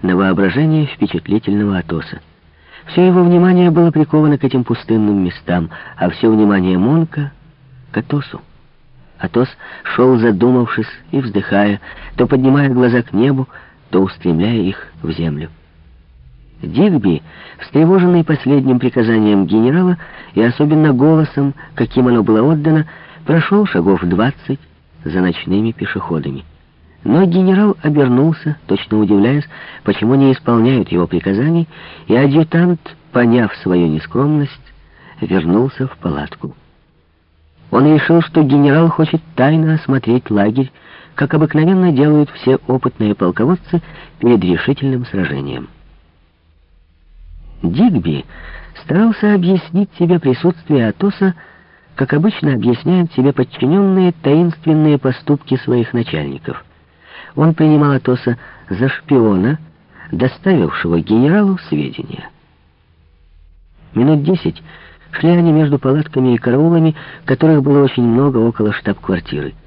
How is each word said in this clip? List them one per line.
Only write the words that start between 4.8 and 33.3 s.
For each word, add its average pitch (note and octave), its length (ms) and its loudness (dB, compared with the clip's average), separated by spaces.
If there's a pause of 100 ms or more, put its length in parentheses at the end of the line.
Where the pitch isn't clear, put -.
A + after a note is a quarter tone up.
местам, E2+ 480 -4 (260)
а F2 120 -2
все A2+ 220 0
внимание G2+ 460 2
Монка — D3 540 0 (600)
к - 60 -6
Атосу. - 440 -6 (760)
Атос A#2 320 -2 (460)
шел, B2+ 240 2
задумавшись A2+ 720 0 (180)
и C3+ 100 -2
вздыхая, G2+ 640 -2 (340)
то B2 120 0
поднимая C3+ 420 2
глаза B2 320 2
к - 100 -10
небу, C3 360 0 (420)
то F#2+ 140 0
устремляя F#2+ 540 -2
их F#2+ 300 -4 (140)
в E2 100 -8
землю. D#2+ 380 -6 (1120)
Дигби, G2+ 640 0 (340)
встревоженный F3 680 2
последним C3+ 540 0
приказанием A2 680 0
генерала D3+ 500 2 (380)
и G#2+ 80 2
особенно D3+ 500 2
голосом, C#3+ 640 2 (180)
каким B2 340 0
оно A#2+ 140 4
было A2 220 2
отдано, D#3 420 2 (400)
прошел G3 400 0
шагов F2+ 380 0
двадцать A2 560 -4 (440)
за E2+ 180 -4
ночными F#2+ 500 -2
пешеходами. D2 720 -8 (600)
Но D3+ 220 2
генерал F#3+ 580 2
обернулся, D3 840 0
точно - 320 -4
удивляясь, G#2+ 500 2 (360)
почему G#2+ 320 0
не C#3 180 4
исполняют A#2 580 0
его F2 140 0
приказаний, A#2 600 -2 (400)
и A2+ 80 2
адъютант, D#3+ 640 2 (320)
поняв A#2+ 460 0